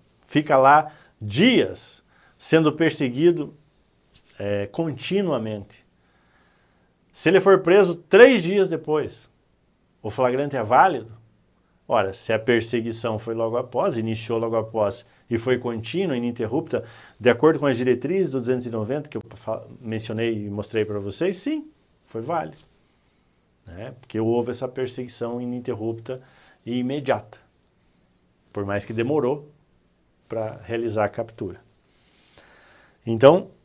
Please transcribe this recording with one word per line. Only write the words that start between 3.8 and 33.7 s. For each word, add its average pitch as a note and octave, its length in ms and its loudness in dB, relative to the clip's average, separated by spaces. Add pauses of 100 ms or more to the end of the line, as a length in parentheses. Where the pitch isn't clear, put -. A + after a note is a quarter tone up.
é, G2+ 280 -2
continuamente. C3+ 1160 -6 (1300)
Se - 160 -4
ele F3+ 140 6
for F#3 180 6
preso F3+ 360 4
três A#3 460 8
dias F#3 280 0
depois, D#3 600 -4 (720)
o A2 80 -10
flagrante C3+ 460 0
é A#2+ 80 -2
válido? B2+ 480 2 (720)
Ora, G2+ 280 0
se - 180 -8
a A2 80 0
perseguição A2+ 800 -2
foi A#2 140 -8
logo A2+ 240 -4
após, A#2+ 400 -4
iniciou A2+ 420 -4
logo A#2 160 -4
após, A2+ 500 -2 (240)
e A#2 80 -2
foi B2+ 200 0
contínua, B2 580 -4
ininterrupta, A#2+ 680 -4 (340)
de A2+ 100 2
acordo C3+ 300 4
com C#3+ 60 -2
as C3+ 100 2
diretrizes C3+ 560 0
do C3+ 80 -2
duzentos B2 260 -2
e A#2+ 40 -10
noventa A#2 400 -6
que - 80 -10
eu G#2+ 60 -10 (120)
fa-, A2 280 -8 (180)
mencionei A2 640 -4
e G#2 40 -8
mostrei G#2 360 -4
pra G#2 140 -6
vocês, D#3+ 360 -4
sim, D4+ 340 -8 (360)
foi - 160 -12
válido. D#3+ 380 -8 (1080)
Né? G#2+ 320 -16
Porque - 180 -10
houve A#2+ 340 -2
essa A#2+ 160 -8
perseguição B2 760 -10
ininterrupta B2 800 -8 (440)
e A#2+ 120 -6
imediata, B2+ 600 -4 (1160)
por G2+ 120 -6
mais G2+ 200 -4
que A#2 80 -10
demorou B2 560 -2 (800)
pra A2 340 -8
realizar A2+ 400 -2
a G2+ 60 0
captura. A2 500 -10 (1500)
Então, C3+ 420 6 (180)